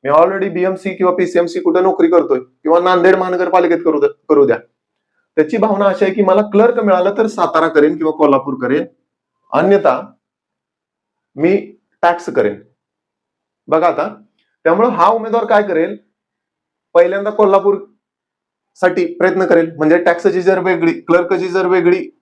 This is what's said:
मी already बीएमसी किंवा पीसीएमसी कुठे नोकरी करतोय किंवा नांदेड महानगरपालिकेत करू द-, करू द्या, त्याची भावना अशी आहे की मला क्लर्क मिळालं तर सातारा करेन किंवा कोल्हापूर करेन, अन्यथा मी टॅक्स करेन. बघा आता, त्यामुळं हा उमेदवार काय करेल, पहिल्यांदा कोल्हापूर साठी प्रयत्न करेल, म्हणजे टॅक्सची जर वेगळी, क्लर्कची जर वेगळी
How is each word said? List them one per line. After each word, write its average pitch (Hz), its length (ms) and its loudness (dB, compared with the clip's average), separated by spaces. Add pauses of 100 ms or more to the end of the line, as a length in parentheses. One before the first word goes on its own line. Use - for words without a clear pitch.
मी 139 60 -4
already 185 400 2
बीएमसी 185 440 -4
किंवा 180 180 0
पीसीएमसी 175 480 -2
कुठे 175 200 0
नोकरी 180 280 2
करतोय 143 320 2
किंवा 160 400 -2
नांदेड 185 360 2
महानगरपालिकेत 180 680 0
करू 147 160 0
द-, 143 100 2 (180)
करू 143 180 4
द्या, 113 100 0 (800)
त्याची 156 200 -2
भावना 202 280 0
अशी 196 200 0
आहे 190 100 -2
की 208 80 -2
मला 190 200 2
क्लर्क 226 360 2
मिळालं 196 400 0
तर 226 80 0
सातारा 160 420 -2
करेन 151 280 2
किंवा 156 160 -4
कोल्हापूर 139 500 0
करेन, 127 220 -2 (680)
अन्यथा 180 600 0 (1200)
मी 180 360 -2 (300)
टॅक्स - 260 -2
करेन. - 340 -2 (1040)
बघा 160 200 0
आता, 170 360 -4 (420)
त्यामुळं 190 240 2
हा 170 180 0
उमेदवार 220 380 -2
काय 214 180 0
करेल, 175 340 -4 (1000)
पहिल्यांदा 190 360 2
कोल्हापूर 202 460 2 (1000)
साठी 180 400 -2
प्रयत्न 185 320 0
करेल, 165 300 0
म्हणजे 156 280 2
टॅक्सची 175 380 0
जर 185 160 0
वेगळी, 175 420 -2
क्लर्कची 180 480 0
जर 180 180 -2
वेगळी 180 560 0